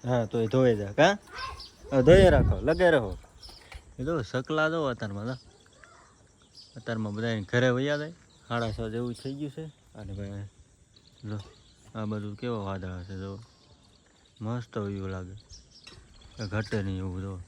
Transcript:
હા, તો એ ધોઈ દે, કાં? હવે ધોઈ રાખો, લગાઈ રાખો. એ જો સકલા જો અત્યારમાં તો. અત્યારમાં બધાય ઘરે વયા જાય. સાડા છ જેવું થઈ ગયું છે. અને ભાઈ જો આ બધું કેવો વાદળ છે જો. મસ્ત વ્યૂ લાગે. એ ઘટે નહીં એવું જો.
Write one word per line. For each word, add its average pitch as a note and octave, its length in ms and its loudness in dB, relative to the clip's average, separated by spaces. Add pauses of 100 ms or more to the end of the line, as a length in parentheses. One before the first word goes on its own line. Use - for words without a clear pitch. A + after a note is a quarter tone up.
હા, A#2+ 180 2
તો A#2 140 -4
એ A2+ 80 2
ધોઈ B2+ 280 4
દે, G#2 180 -6
કાં? F3+ 260 6 (720)
હવે C3 120 4
ધોઈ F3+ 260 10
રાખો, C3 320 6
લગાઈ E3+ 300 4
રાખો. A2 260 2 (840)
એ B2+ 40 -6
જો D3+ 200 -2
સકલા D#3 460 -2
જો E3 160 -2
અત્યારમાં G#2+ 420 -6
તો. C3 80 -6 (1400)
અત્યારમાં A2 400 -6
બધાય A2 260 -2
ઘરે B2 280 2
વયા C#3 280 0
જાય. D3+ 160 -8 (340)
સાડા A#2 240 -2
છ G2+ 80 -8 (120)
જેવું A#2+ 220 -4
થઈ C3+ 200 -10
ગયું C#3+ 180 -8
છે. D#3+ 140 -12 (300)
અને G2 180 -14
ભાઈ G2+ 340 -10 (840)
જો G#2 80 -6 (580)
આ A2 100 -6
બધું G#2 300 -6
કેવો A2+ 300 -6
વાદળ F#2 380 -8
છે F#2+ 140 -12
જો. G2 220 -10 (1000)
મસ્ત A#2 360 -8
વ્યૂ G2+ 300 -6
લાગે. F#2 280 -10 (1040)
એ A#2 80 -6
ઘટે G#2 360 -4
નહીં F#2+ 140 -4
એવું F#2 240 -6
જો. F#2+ 260 -10